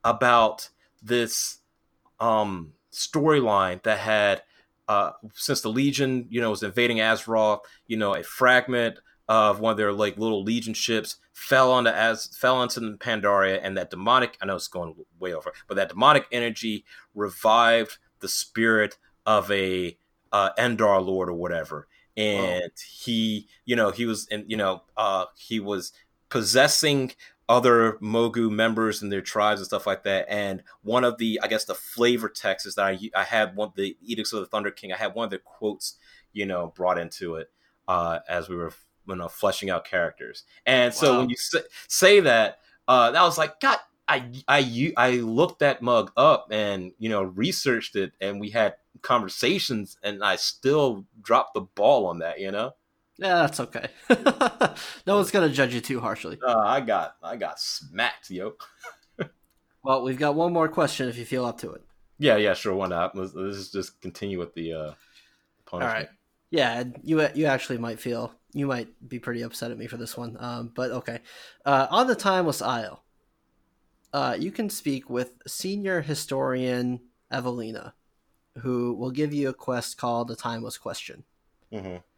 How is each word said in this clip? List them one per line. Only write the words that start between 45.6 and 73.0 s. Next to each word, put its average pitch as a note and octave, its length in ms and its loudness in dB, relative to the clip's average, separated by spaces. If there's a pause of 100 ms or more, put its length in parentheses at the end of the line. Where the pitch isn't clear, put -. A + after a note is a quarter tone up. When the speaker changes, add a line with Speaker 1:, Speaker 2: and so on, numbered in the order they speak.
Speaker 1:
that C#3 220 2
mug A#2 340 2
up C#3 360 4
and, G2+ 460 -2
you A2 100 -4
know, G#2 160 0
researched A2+ 720 -2
it, F#2+ 240 -2
and G2+ 180 -4
we G#2 120 -8
had G#2+ 260 0 (260)
conversations, A#2+ 1040 0
and G#2 180 -6
I G2 140 2
still C3 680 0 (140)
dropped A#2 340 2
the G2+ 80 -2
ball G#2 440 4
on E2+ 140 -4
that, E2 180 -4
you F#2+ 140 -6
know? A#2 220 -4 (420)
Speaker 2:
Yeah, F#3 180 0 (120)
that's - 120 -4
okay. - 300 -8 (200)
<laughs> - 680 2 (300)
No G3+ 100 4
one's G3 140 2
gonna F3 180 4
judge B2+ 260 0
you A#2 60 -2
too B2+ 200 -6
harshly. G#2+ 460 -6
Speaker 1:
Uh, A#2 120 4
I A2+ 220 4
got, G2+ 420 -2
I F#2 140 -10
got D#2+ 220 -8
smacked, F2+ 720 -6
yo. F#2+ 220 -8 (680)
<laughs> G3+ 60 -4 (580)
Speaker 2:
Well, C3 200 0
we've B2+ 160 -4
got D3 160 2
one E3+ 180 2
more D#3+ 160 2
question D3 400 -2
if A#2 100 -8
you A#2 60 -10
feel B2+ 200 -4
up A#2 140 -6
to A#2 140 -12
it. - 100 -18 (360)
Speaker 1:
Yeah, C3 180 6
yeah, G#2 180 4
sure, F#2+ 200 -2
why F#2+ 140 -2
not? F2+ 280 -2
Let's, F#2 180 -8
let's G2 360 -8
just - 320 -8
continue F#2 360 -8
with E2+ 160 -10
the, E2 200 -8
uh, D2+ 180 -8 (720)
punishment. - 180 -8
Speaker 2:
All A2+ 180 -4
right. - 80 -10 (420)
Yeah, B2 300 0
and B2 220 -10
you, D#3 320 2
you D3+ 120 0
actually C3 320 -2
might A#2 220 -8
feel, A#2+ 320 -6 (200)
you C#3+ 140 -4
might A#2+ 220 -4 (200)
be B2 100 -12
pretty A#2+ 240 -8
upset A#2 280 -10
at A#2 80 -12
me B2+ 80 -12
for A#2 100 -12
this A#2 200 -12
one, A#2+ 240 -12
um, A#2+ 340 -10
but B2+ 160 -4
okay. A#2+ 300 -8 (440)
Uh, C3+ 260 4
on A#3+ 180 4
the A#3 80 2
Timeless F#3 440 2
Isle, A2+ 420 -4 (1080)